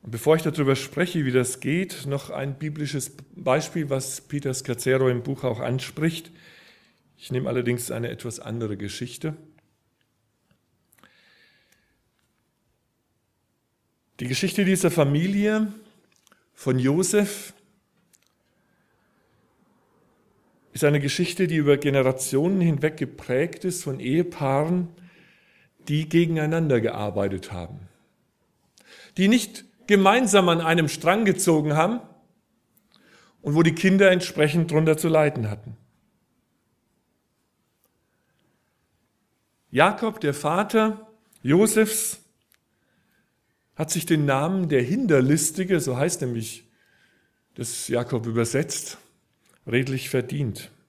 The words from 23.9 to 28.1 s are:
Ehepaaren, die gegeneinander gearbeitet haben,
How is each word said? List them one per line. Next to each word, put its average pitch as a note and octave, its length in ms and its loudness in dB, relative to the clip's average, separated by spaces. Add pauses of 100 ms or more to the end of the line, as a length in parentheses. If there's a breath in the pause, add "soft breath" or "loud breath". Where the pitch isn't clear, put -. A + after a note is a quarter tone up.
Ehepaaren, D#3 880 0 (1000 soft breath)
die D3+ 220 -2
gegeneinander D#3+ 720 2
gearbeitet G2+ 680 -4
haben, F2+ 360 -12 (1300 loud breath)